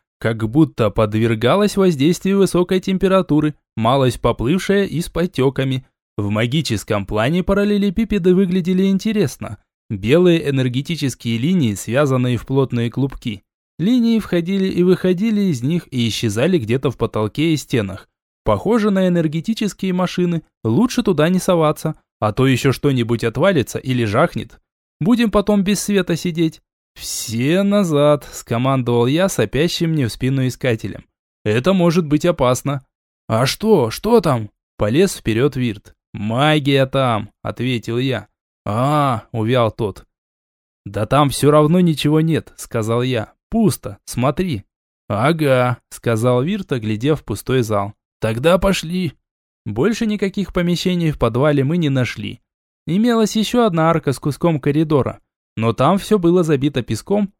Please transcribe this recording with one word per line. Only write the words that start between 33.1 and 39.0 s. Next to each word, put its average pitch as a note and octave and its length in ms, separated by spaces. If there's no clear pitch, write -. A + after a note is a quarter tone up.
«А A2+ 180
что? E3+ 440
Что A3+ 300
там?» B2+ 300
Полез C3+ 400
вперед A#2+ 400
Вирт. A#2 380
«Магия C3+ 760
там», A#2+ 440
ответил A#2+ 560
я. B2+ 300
«А, C3 680